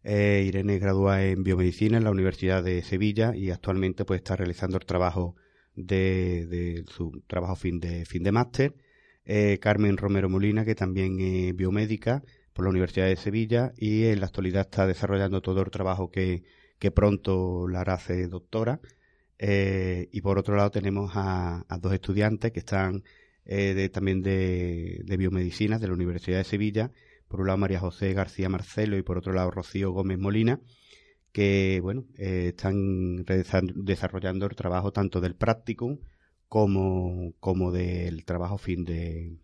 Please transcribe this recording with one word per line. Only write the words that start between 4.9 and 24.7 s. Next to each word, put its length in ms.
de, 720
de 400
su 400
trabajo 300
fin 240
de, 240
fin 180
de 80
máster. 460
Eh, 360
Carmen 360
Romero 320
Molina, 360
que 120
también 420
es 380
biomédica 680
por 140
la 40
Universidad 360
de 100
Sevilla 600
y 280
en 160
la 60
actualidad 400
está 200
desarrollando 560
todo 180
el 120
trabajo 400
que, 320
que 140
pronto 760
la 140
hará 140
hacer 340
doctora. 520
Eh, 720
y 80
por 180
otro 160
lado 160
tenemos 460
a, 520
a 100
dos 140
estudiantes 600
que 80
están, 420
eh, 300
de, 140
también 340
de, 840